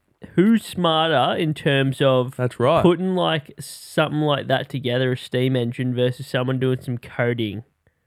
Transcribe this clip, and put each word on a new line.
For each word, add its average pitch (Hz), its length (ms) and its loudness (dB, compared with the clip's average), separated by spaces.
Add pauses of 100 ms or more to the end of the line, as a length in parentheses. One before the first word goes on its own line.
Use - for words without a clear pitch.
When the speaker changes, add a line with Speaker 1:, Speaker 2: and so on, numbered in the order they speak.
(360)
Speaker 1:
who's 214 280 4
smarter 160 720 2
in 165 160 0
terms 135 480 0
of 131 360 2
Speaker 2:
That's 127 240 -4
right. 143 200 4
Speaker 1:
putting, 180 360 2
like, 160 420 -2
something - 640 -4
like 143 260 0
that 131 220 -2
together, 123 440 -2
a 120 40 -2
steam 127 400 -2
engine 123 380 -2
versus 123 340 -2
someone 131 320 -2
doing 127 200 0
some 123 160 -6
coding 117 680 -4 (420)